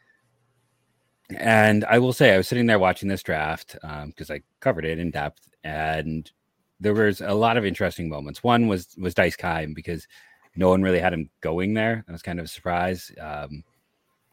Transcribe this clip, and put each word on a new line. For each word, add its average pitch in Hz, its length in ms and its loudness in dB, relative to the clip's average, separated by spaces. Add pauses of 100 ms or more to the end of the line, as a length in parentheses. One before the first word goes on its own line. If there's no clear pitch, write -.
(1400)
And 107 480 4
I 117 140 4
will 127 140 2
say, 120 200 6
I 95 40 6
was 92 100 2
sitting 123 180 0
there 110 140 4
watching 92 280 2
this 95 140 -4
draft, 78 640 -6
um, 76 280 -12
'cause - 200 -14
I 76 100 -10 (180)
covered 82 260 -2
it 80 120 -2
in 82 140 -4
depth, 76 360 -8 (160)
and 78 640 -6 (500)
there 104 160 0
was 107 260 2
a 101 120 -4
lot 113 240 2
of 107 80 0
interesting 87 440 -4
moments. 73 340 -12
One 117 240 4
was, 95 300 -4
was 90 160 -6
Dice 90 240 2
Kime, 80 380 -6
because 80 320 -10 (480)
no 92 120 2
one 92 140 6
really 92 180 2
had 90 140 2
him 80 160 -6 (100)
going 90 340 -2
there. 110 320 -2
That - 60 -18
was 85 120 -16
kind 87 160 -8
of 82 60 -10
a 80 40 -16
surprise. 90 640 -4 (100)
Um, 73 420 -14 (680)